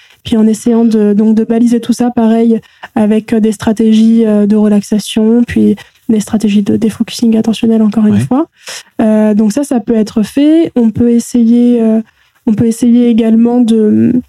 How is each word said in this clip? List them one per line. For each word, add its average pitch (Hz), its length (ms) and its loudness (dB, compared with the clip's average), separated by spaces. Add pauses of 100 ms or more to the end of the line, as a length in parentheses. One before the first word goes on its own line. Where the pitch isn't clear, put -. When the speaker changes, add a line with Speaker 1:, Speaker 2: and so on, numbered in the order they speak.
(260)
Speaker 1:
Puis 233 100 -2
en 220 80 2
essayant 226 400 0
de, 214 280 0
donc 214 240 2
de 220 80 0
baliser 233 360 0
tout 233 120 -4
ça, 240 180 -2
pareil, 226 500 0 (360)
avec, 214 360 0
euh, 226 60 0
des 214 140 0
stratégies, 220 760 0
euh, 208 220 2
de 214 80 2
relaxation, 214 880 0
puis 208 320 0 (320)
des 220 100 0
stratégies 208 460 -2
de 220 120 -2
défocusing 220 600 -2
attentionnel, 226 440 0
encore 214 280 0
une 208 60 2
Speaker 2:
Ouais. 202 60 2
Speaker 1:
fois. 254 280 -2 (520)
Euh, 214 340 2
donc 208 180 0
ça, 285 100 -2
ça 277 160 -2
peut 233 160 -4
être 214 300 -2
fait. 311 500 0
On 226 160 0
peut 240 220 0
essayer, 240 680 2
euh, 220 200 0 (440)
on 226 100 0
peut 233 120 0
essayer 240 420 0
également 226 520 2
de, 226 680 0